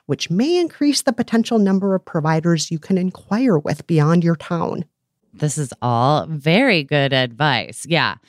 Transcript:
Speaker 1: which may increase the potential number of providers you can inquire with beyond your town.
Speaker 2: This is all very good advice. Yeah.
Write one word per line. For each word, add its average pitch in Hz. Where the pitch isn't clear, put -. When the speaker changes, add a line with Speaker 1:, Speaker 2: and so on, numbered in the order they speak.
Speaker 1:
which 143
may 277
increase 294
the 254
potential 233
number 196
of 185
providers 160
you 165
can 185
inquire 190
with -
beyond 165
your 165
town. -
Speaker 2:
This -
is 143
all 123
very 160
good 139
advice. 127
Yeah. 135